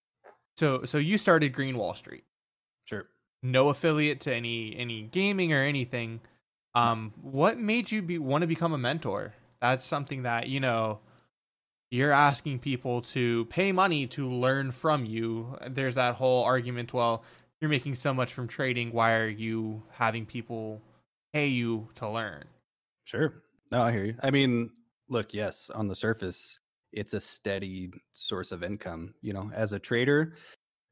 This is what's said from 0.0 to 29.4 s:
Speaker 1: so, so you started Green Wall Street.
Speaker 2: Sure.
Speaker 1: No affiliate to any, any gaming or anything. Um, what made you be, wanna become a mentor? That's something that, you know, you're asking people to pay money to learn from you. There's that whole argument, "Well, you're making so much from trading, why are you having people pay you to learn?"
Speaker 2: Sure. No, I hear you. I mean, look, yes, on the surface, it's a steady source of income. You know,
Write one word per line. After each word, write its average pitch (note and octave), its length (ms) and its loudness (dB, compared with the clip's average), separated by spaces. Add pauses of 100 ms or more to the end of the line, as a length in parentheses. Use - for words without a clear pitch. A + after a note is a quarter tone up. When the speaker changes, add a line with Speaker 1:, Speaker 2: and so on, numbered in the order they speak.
Speaker 1:
so, C3+ 280 2
so D3+ 140 -2
you F3+ 180 2
started D3+ 360 4
Green C3+ 240 -2
Wall F#2+ 180 -2
Street. - 300 -18 (600)
Speaker 2:
Sure. - 240 -8 (320)
Speaker 1:
No C3 280 6
affiliate D3+ 520 2
to C3 120 -2
any, A#2 420 -4
any A#2 280 -6
gaming F#3 500 2
or C3+ 100 4
anything. A#2+ 580 -2 (540)
Um, A2+ 460 2
what C#3+ 360 2
made A3 340 0
you G#3+ 100 -2
be, E3+ 160 -4
wanna D3+ 300 2
become E3 260 0
a D3 40 -2
mentor? A#2+ 560 -4 (280)
That's B2+ 240 2
something C#3 380 -4
that, A#2+ 260 -2
you C3+ 100 -2
know, A2+ 400 0 (920)
you're C3+ 200 4
asking C#3 480 4
people B2 420 -2
to A#2 440 0
pay F#3+ 260 0
money F3+ 360 2
to C3 220 -4
learn B2+ 420 2
from D3 340 2
you. A2+ 520 -4 (100)
There's C3 280 -2
that B2 200 2
whole B2+ 280 4
argument, A#2+ 500 0
"Well, A#2 300 2 (380)
you're D#3 80 0
making C#3 260 0
so C3+ 180 0
much B2+ 200 0
from B2 140 -6
trading, B2 460 -2
why A2+ 240 4
are A2 120 2
you A2 640 -4
having A2+ 340 0
people A2 560 -10 (520)
pay D3 140 0
you A#2 480 0
to G#2+ 140 -6
learn?" G#2 380 -6 (560)
Speaker 2:
Sure. - 400 -2 (280)
No, A#2+ 120 4
I A#2 80 4
hear G2+ 140 0
you. A2+ 160 -2
I C3+ 100 4
mean, B2 400 4 (360)
look, A#2 260 -4
yes, G#2 360 -6
on A2 180 -4
the F#2+ 80 -4
surface, - 640 -4 (320)
it's G#2 220 -8
a G2+ 60 -4
steady F#2+ 720 -6 (200)
source - 400 -6
of F2 120 -6
income. F2+ 580 -8
You G#2+ 120 -6
know, G#2 200 -6